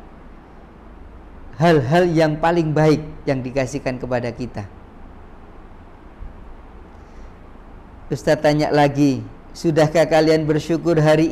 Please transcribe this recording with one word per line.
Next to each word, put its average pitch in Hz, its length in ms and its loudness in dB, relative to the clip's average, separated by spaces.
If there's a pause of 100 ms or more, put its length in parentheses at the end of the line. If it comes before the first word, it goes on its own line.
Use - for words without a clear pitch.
(1600)
hal-hal 160 480 4
yang 156 320 2
paling 165 320 0
baik 151 320 4 (240)
yang 135 160 -2
dikasihkan 131 560 -4
kepada 123 320 -4
kita. 113 400 -10 (3500)
Ustaz 147 240 0
tanya 151 320 0
lagi, 139 560 2 (320)
"Sudahkah 156 480 2
kalian 156 400 2
bersyukur 156 560 0
hari 156 300 4